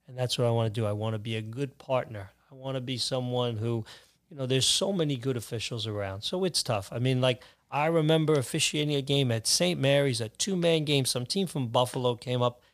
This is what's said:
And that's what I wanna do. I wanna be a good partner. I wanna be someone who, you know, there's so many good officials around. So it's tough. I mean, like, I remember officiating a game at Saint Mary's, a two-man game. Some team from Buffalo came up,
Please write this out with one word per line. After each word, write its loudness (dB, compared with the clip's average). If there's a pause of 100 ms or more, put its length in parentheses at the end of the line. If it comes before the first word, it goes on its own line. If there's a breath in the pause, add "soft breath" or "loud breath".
And -14
that's -2
what 2
I 4
wanna 2
do. -2
I 0
wanna -4
be -6
a -4
good -8
partner. -4 (200)
I -20
wanna -6
be -4
someone -2
who, -2 (440 soft breath)
you -14
know, -4
there's 2
so 2
many 0
good -2
officials -6
around. -6
So -2
it's -2
tough. -2
I -6
mean, 2
like, 2 (260 soft breath)
I 0
remember 4
officiating 0
a 0
game 2
at -2
Saint 2
Mary's, 4
a -4
two-man 2
game. 2
Some -2
team -2
from -4
Buffalo 2
came -2
up, 0 (120)